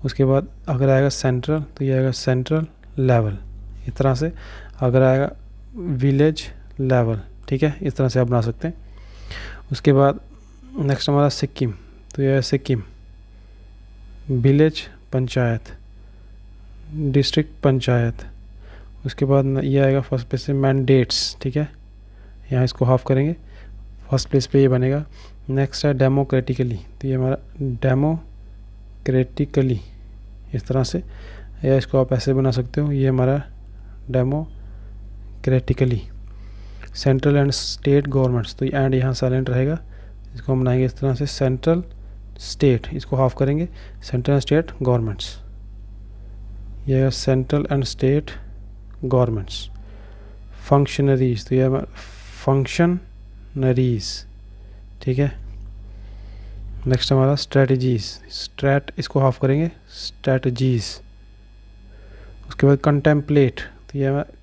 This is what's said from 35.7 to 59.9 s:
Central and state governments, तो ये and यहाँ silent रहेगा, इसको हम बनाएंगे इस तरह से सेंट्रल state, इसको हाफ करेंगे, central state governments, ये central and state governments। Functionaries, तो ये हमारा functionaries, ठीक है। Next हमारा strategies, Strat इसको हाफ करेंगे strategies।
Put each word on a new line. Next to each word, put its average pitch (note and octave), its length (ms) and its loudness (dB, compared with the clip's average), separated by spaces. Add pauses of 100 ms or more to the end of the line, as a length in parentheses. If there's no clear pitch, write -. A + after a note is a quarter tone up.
Central C#3+ 480 4
and C#3 120 2
state C#3 520 0
governments, B2+ 500 0
तो C3+ 80 -2
ये B2+ 60 -2
and C3+ 220 2
यहाँ C3 200 2
silent B2+ 360 0
रहेगा, C3 300 0 (560)
इसको C3 180 -2
हम C3 80 2
बनाएंगे B2+ 240 4
इस A#2+ 120 -4
तरह C3+ 180 0
से C#3+ 100 -2
सेंट्रल C#3 580 0 (560)
state, - 540 2
इसको - 220 -4
हाफ C3 220 2
करेंगे, D3 300 0 (360)
central C3+ 360 2
state D3+ 320 0 (100)
governments, A2+ 580 -2 (1500)
ये C3 240 4
central C3+ 520 0
and C#3 200 0
state C#3 480 0 (720)
governments। A#2+ 640 0 (1000)
Functionaries, C3+ 800 2
तो C3 80 0
ये C3 80 4
हमारा C3 220 0 (600)
functionaries, C3 1800 0 (760)
ठीक C3 180 0
है। C#3+ 120 2 (1600)
Next B2+ 260 2
हमारा C3+ 220 4
strategies, B2+ 680 2 (280)
Strat - 640 -2
इसको - 220 -2
हाफ C3+ 220 2
करेंगे D3 300 2 (180)
strategies। B2+ 1120 -2 (1500)